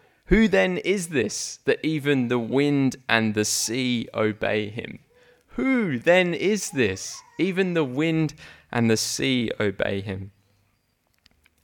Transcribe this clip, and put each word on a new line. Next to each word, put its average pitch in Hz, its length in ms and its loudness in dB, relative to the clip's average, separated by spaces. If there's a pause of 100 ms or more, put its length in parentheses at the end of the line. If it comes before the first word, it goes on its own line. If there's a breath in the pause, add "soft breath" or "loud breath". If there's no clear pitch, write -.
(260 soft breath)
"Who 220 220 4
then 185 300 2
is 180 300 -2
this - 580 -4
that - 180 2
even 143 440 0
the 123 120 0
wind 135 580 2 (100)
and 113 260 2
the 107 120 2
sea 123 680 -2
obey 107 560 -2
him?" - 300 -12 (500 soft breath)
Who 240 480 0
then 175 360 4
is 190 380 -2
this? 107 500 -2 (160)
Even 180 360 0
the 160 120 2
wind 156 480 0 (380 loud breath)
and 117 180 2
the 110 80 4
sea 127 640 -2
obey 101 420 -2
him. 98 300 -8 (1300)